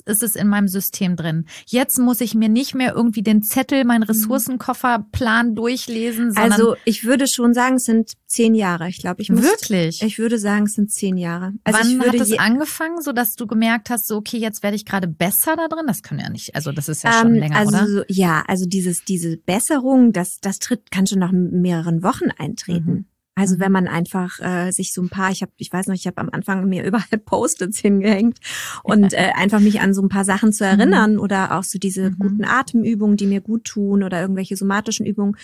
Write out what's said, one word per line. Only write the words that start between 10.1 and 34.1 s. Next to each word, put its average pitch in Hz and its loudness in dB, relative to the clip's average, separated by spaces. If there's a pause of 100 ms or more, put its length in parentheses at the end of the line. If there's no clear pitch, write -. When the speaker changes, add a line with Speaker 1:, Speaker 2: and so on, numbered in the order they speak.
Speaker 2:
würde 226 0
sagen, 208 0
es 208 -2
sind 208 0
zehn 185 -2
Jahre. 175 -6 (120)
Also 214 2
Speaker 1:
Wann 233 4
Speaker 2:
ich 254 2
würde 240 2
Speaker 1:
hat - 2
es 208 0
Speaker 2:
je- 214 0
Speaker 1:
angefangen, 302 -2
so 285 -4
dass 233 -2
du 240 -8
gemerkt 226 0
hast, 233 -4
so, 214 -4
"Okay, 214 -8
jetzt 220 -6
werde 202 -2
ich 208 -10
gerade 190 -2
besser 202 0
da 330 -2
drin"? 320 -6
Das 220 -2
kann 147 -10
ja - -8
nicht, - -10
also 147 -6
das 143 -6
ist 151 -6
ja 226 2
Speaker 2:
Ähm, 226 4
Speaker 1:
schon 233 6
länger, 208 2
Speaker 2:
also 208 4
Speaker 1:
oder? 208 4
Speaker 2:
so, 202 0
ja, 180 2
also 180 -2
dieses, 180 -2
diese 165 -4
Besserung, 254 2
das, 180 -4
das 196 -6
tritt, - -6
kann 190 2
schon 196 0
nach 180 0
m-, 180 2
mehreren 170 0
Wochen 240 0
eintreten. 175 -4
Speaker 1:
Mhm. 190 -4 (300)
Speaker 2:
Also 190 0
Speaker 1:
Mhm. 170 -2
Speaker 2:
wenn 196 2
man 190 2
einfach, 180 -4
äh, 180 -4
sich - -6
so 185 -6
ein 180 -2
paar, 190 -2
ich 185 -6
hab, 185 -8
ich - -14
weiß 185 -2
noch, 190 -2
ich 180 -6
hab 175 -8
am 160 -4
Anfang 190 -2
mir 185 -2
<laughs> - -4
überall 208 -2
Post-its - -2
hingehängt 202 2 (460)
und, 202 4
Speaker 1:
<laughs> - -
Speaker 2:
äh, 185 2
einfach 208 4
mich 208 4
an 196 2
so 196 -2
ein 196 4
paar 196 -2
Sachen 202 2
zu 208 -4
Speaker 1:
Mhm. 190 4 (100)
Speaker 2:
erinnern 214 4
oder 190 -2
auch 190 -4
so - -8
diese 190 -2
Speaker 1:
Mhm. 180 -6
Speaker 2:
guten 202 0
Atemübungen, 214 2
die 202 0
mir 196 0
gut 226 -4
tun 202 0
oder 180 -2